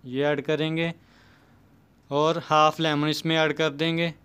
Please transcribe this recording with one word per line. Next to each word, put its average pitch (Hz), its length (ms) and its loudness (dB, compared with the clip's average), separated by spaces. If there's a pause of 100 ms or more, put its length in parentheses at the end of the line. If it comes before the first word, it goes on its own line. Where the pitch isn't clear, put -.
ये 131 180 -6
ऐड 147 180 0
करेंगे। 160 520 -2 (1160)
और 156 300 2
हाफ 156 380 4
लेमन 151 280 0
इसमें 160 280 -2
ऐड 156 180 2
कर 156 180 0
देंगे। 165 420 -4 (120)